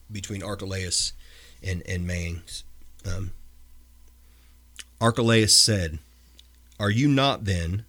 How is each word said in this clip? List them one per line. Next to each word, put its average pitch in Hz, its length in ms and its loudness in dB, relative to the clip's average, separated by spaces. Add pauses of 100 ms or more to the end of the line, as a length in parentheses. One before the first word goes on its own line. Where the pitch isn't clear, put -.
(100)
between 98 320 -8
Archelaus 95 680 -4 (500)
and, 92 260 -4
and 90 180 -4
Manes. 85 560 -6 (420)
Um, 92 280 -4 (1700)
Archelaus 113 560 6
said, 85 420 4 (800)
"Are 104 120 2
you 127 180 4
not 135 360 2
then 92 440 -2